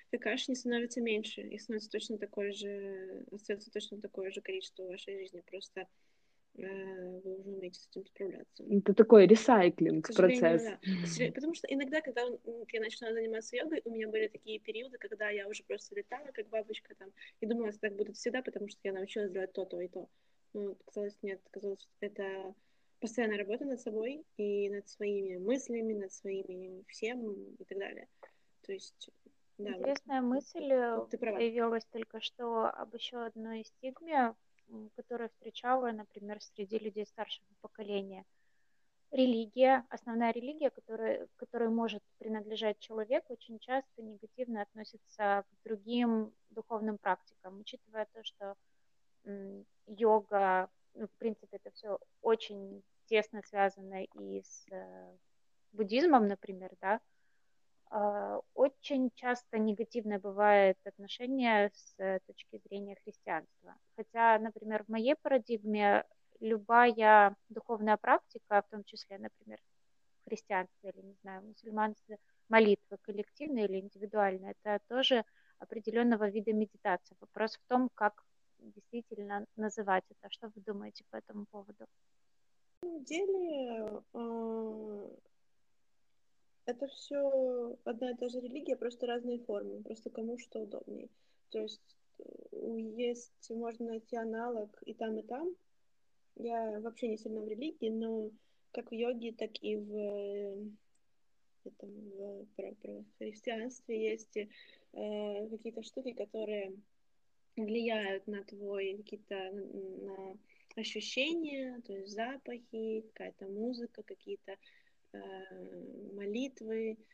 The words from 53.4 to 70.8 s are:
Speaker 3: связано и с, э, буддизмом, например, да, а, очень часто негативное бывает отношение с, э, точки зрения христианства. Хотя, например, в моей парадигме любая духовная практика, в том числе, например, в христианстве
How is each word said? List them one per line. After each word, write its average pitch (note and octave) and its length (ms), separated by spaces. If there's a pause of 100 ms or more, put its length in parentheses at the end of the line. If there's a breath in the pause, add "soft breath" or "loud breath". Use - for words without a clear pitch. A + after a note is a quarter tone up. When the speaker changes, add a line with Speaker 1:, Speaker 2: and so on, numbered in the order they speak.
Speaker 3:
связано G3 600
и G3 380
с, - 300
э, F#3 440 (560)
буддизмом, A3 560
например, F#3 520
да, G3 200 (920)
а, G#3 500 (140)
очень C4 600
часто B3 440
негативное G#3+ 640
бывает G3+ 640
отношение A3 880
с, - 240
э, F#3+ 280
точки - 400
зрения G3+ 380
христианства. F3+ 720 (200)
Хотя, A3+ 440
например, G#3+ 440
в - 40
моей A3+ 280
парадигме G#3+ 880 (360)
любая A3 960 (140)
духовная G#3+ 480
практика, A#3 640
в - 80
том G#3 140
числе, G3 340
например, G#3+ 400 (640)
в - 80
христианстве G3 600